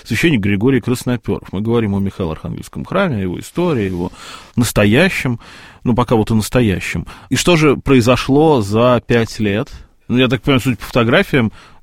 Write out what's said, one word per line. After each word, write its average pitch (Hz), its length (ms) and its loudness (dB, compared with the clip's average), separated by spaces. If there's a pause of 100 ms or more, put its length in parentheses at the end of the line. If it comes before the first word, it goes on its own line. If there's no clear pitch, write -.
священник 127 360 0
Григорий 107 400 2
Краснопёров. 120 720 -4
Мы 92 80 -4
говорим 110 340 0
о 98 60 -2
Михаиле 92 320 -4
Архангельском - 520 -10
храме, 180 340 -2
о - 20 -4
его 90 180 -6
истории, 160 460 -4
о 95 60 -4
его 90 220 -6 (440)
настоящем, 120 840 2 (460)
ну, 120 100 0
пока 120 220 0
вот 107 160 0
о - 20 0
настоящем. 104 720 -2 (240)
И 123 60 0
что 175 200 2
же 151 200 4
произошло 131 840 2
за 113 460 2
пять 117 320 -2
лет? 104 320 -4 (380)
Ну, 120 100 0
я 127 100 4
так 123 140 -2
понимаю, 135 180 2
судя 127 160 -2
по - 80 -14
фотографиям, 127 680 2 (300)